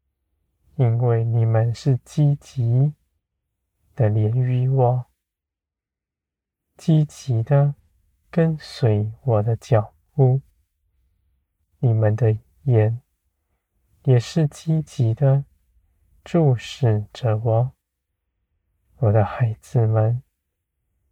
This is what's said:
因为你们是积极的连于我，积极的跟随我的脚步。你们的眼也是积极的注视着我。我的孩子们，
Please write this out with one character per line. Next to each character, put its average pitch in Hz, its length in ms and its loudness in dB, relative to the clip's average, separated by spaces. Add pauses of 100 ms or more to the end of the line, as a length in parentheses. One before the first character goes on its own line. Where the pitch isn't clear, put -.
(760)
因 117 220 0
为 117 260 0
你 113 200 0
们 113 300 0
是 135 300 -2
积 143 320 0
极 131 580 -2 (1000)
的 110 120 0
连 107 240 0
于 127 360 -2
我， 127 380 0 (1700)
积 156 280 2
极 117 380 -4
的 143 320 0 (560)
跟 160 260 0
随 110 560 -2 (120)
我 110 180 2
的 113 140 -2
脚 - 380 -2 (180)
步。 135 280 2 (1400)
你 123 120 2
们 107 220 0
的 110 240 0 (260)
眼 117 380 2 (1000)
也 131 120 4
是 151 300 -2
积 160 340 -4
极 120 320 -2
的 139 320 0 (760)
注 151 320 0
视 110 580 -2
着 110 240 -4
我。 117 360 0 (1300)
我 107 140 0
的 107 120 2
孩 113 300 -4
子 - 340 -2
们， 110 340 0 (880)